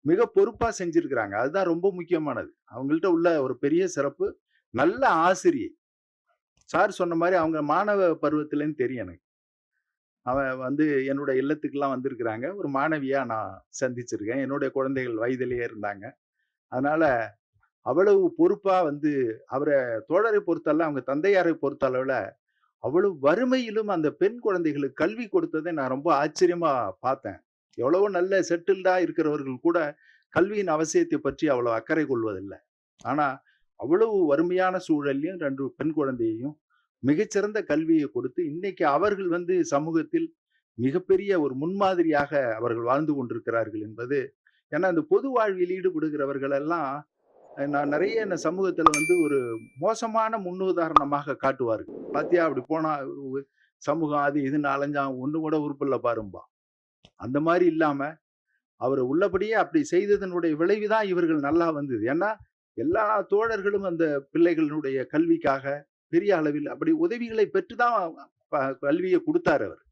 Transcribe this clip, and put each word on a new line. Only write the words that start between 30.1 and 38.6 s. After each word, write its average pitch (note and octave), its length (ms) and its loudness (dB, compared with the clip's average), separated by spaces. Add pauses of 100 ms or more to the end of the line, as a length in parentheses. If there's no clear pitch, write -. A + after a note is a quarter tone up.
கல்வியின் G3 400 0
அவசியத்தை D#3+ 480 2
பற்றி C#3 320 -2
அவ்வளவு A#2+ 260 2
அக்கறை D3+ 320 0
கொள்வதில்லை. G2+ 520 -4 (460)
ஆனா C3+ 380 -2 (380)
அவ்வளவு G3 460 2
வறுமையான F3+ 500 2
சூழல்லையும் D3+ 640 -2
ரெண்டு C3+ 360 -4
பெண் D3+ 160 -2
குழந்தையையும் B2+ 640 -2 (440)
மிகச்சிறந்த G3+ 640 0
கல்வியை D#3 440 2
கொடுத்து C3 440 -4
இன்னைக்கு F3 360 -4